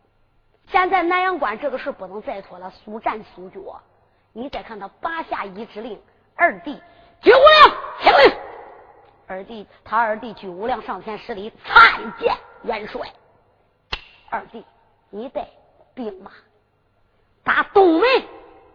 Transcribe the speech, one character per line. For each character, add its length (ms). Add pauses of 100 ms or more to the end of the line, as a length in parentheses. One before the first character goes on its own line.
(680)
现 200
在 140
南 200
阳 160
关 200
这 120
个 80
事 140
不 140
能 160
再 180
拖 180
了， 120
速 300
战 220 (120)
速 160
决。” 100 (720)
你 160
再 140
看 160
他 100
八 360
下 200
一 220
指 140
令， 200 (360)
二 240
弟 200 (400)
巨 120
无 20
良 360 (300)
听 120 (120)
令。 140 (880)
二 180
弟， 220 (180)
他 140
二 200
弟 140
巨 160
无 180
良 160
上 200
前 160
施 160
礼， 180 (120)
参 540
见 180 (260)
元 240
帅。 260 (1200)
二 160
弟， 180 (460)
你 180
带 200 (460)
兵 280
马 80 (1120)
打 220 (100)
东 240
门 100 (680)